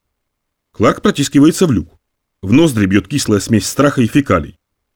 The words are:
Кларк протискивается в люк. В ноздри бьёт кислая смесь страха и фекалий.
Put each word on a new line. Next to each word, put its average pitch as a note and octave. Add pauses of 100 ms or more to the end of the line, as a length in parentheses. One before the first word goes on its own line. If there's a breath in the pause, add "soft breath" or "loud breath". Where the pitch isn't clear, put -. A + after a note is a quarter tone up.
(720)
Кларк A#2
протискивается D3
в C#3+
люк. F#2 (520)
В F#2+
ноздри C3
бьёт G2
кислая G#2+
смесь G#2+
страха C#3
и A2+
фекалий. G2+ (380)